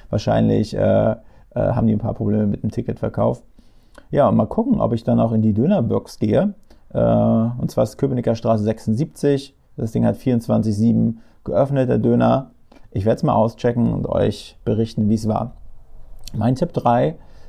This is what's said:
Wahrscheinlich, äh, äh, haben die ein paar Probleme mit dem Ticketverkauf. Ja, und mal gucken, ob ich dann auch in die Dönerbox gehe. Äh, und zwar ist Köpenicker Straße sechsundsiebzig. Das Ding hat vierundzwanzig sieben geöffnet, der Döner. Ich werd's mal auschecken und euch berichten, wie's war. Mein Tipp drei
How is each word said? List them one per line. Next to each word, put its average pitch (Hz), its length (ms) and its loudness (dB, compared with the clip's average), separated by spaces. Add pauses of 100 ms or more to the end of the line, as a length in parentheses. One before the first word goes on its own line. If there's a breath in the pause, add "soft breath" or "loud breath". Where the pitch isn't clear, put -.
(100)
Wahrscheinlich, 110 680 0
äh, 104 360 2
äh, - 20 -2 (400 soft breath)
haben 113 320 0
die 110 60 4
ein 107 80 0
paar 104 140 -4
Probleme 107 340 0
mit - 160 -4
dem 110 80 -4
Ticketverkauf. 113 720 -4 (640 soft breath)
Ja, 143 180 4
und 117 60 2
mal 110 120 2
gucken, 240 340 0
ob 113 120 0
ich 113 120 -2
dann 117 160 2
auch 113 100 2
in 113 120 0
die 107 120 2
Dönerbox 117 640 0
gehe. 123 360 2 (380 soft breath)
Äh, 123 60 -4
und 113 720 2
zwar 120 140 0
ist - 140 -8
Köpenicker 123 360 0
Straße 113 300 0
sechsundsiebzig. 135 880 -2 (220)
Das 113 160 -6
Ding 117 120 0
hat 117 120 2
vierundzwanzig 113 600 0
sieben 113 440 2 (240 loud breath)
geöffnet, 135 440 0
der 123 100 2
Döner. 120 520 2 (400 soft breath)
Ich 101 140 -4
werd's 113 180 0
mal 135 120 2
auschecken 117 580 0
und - 160 -4
euch - 560 -2
berichten, 113 440 0
wie's 110 200 0
war. - 240 -2 (840)
Mein 120 200 0
Tipp 175 160 -2
drei 127 440 2 (320 soft breath)